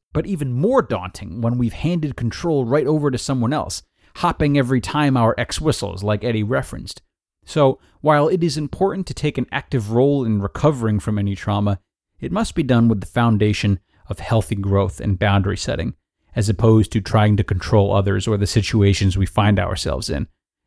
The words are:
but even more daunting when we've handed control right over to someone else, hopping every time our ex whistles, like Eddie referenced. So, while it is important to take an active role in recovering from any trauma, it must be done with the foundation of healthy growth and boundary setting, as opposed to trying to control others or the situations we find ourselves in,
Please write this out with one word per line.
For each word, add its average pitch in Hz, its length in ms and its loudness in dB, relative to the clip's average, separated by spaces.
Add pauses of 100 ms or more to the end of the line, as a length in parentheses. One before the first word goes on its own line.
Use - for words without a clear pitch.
(140)
but 156 120 -2
even 151 260 -4
more 208 300 2
daunting 92 600 -8
when 120 180 0
we've 117 140 0
handed 156 420 -4
control 135 500 -2
right 131 220 2
over 147 240 0
to 120 80 -4
someone 127 340 -2
else, 117 300 -6 (320)
hopping 151 420 0
every 127 240 2
time 147 340 0
our 117 220 4
ex - 240 -6
whistles, 98 420 -2
like 104 200 -2
Eddie 113 180 -2
referenced. - 640 -6 (420)
So, 135 340 2 (220)
while 147 260 4
it 170 160 2
is 151 140 0
important 185 500 -2
to 135 60 -10
take - 240 -4
an 127 140 -2
active 120 400 -4
role 135 340 2
in 107 160 0
recovering 113 580 0
from 104 200 -2
any 101 160 -2
trauma, 101 440 -2 (400)
it - 120 -8
must 214 240 -4
be 165 80 0
done 120 240 4
with 110 120 2
the 92 60 -10
foundation 107 720 2 (300)
of - 100 -8
healthy 110 360 -2
growth 98 440 0
and 95 200 -2
boundary 101 360 2
setting, - 380 -6 (420)
as 104 140 0
opposed 110 440 4
to 107 80 0
trying 107 360 2
to 98 60 0
control 98 500 2
others 98 340 0
or 107 100 0
the 101 100 0
situations 98 680 2
we 98 100 2
find 104 320 2
ourselves 73 500 -4
in, 76 180 -4 (400)